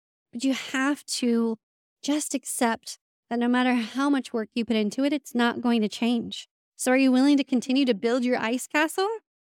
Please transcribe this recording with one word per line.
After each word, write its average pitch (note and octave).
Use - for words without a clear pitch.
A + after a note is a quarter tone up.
but A#3+
you C4
have C4+
to A#3
just D4
accept -
that A#3+
no A#3+
matter B3
how B3
much C#4
work A3
you A#3
put A3
into G#3+
it, C#4+
it's -
not A#3+
going A#3
to G#3+
change. A3+
So B3+
are C4
you C4+
willing C4+
to C#4+
continue C4
to A#3+
build A#3
your B3
ice A#3+
castle D#4+